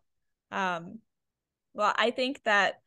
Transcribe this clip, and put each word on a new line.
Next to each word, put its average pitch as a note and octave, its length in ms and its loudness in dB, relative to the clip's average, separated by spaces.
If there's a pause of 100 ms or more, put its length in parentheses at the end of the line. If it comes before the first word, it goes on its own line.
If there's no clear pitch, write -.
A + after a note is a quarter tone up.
(500)
Um, F#3+ 500 -4 (760)
well, G#3 220 0
I A3+ 140 2
think B3+ 340 -4
that G3+ 420 2